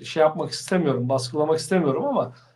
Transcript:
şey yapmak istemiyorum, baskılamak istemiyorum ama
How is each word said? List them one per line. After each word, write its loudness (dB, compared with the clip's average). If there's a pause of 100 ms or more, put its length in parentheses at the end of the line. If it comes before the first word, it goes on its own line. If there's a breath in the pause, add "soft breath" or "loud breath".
şey 0
yapmak 2
istemiyorum, 0
baskılamak 0
istemiyorum 0
ama -2 (200 soft breath)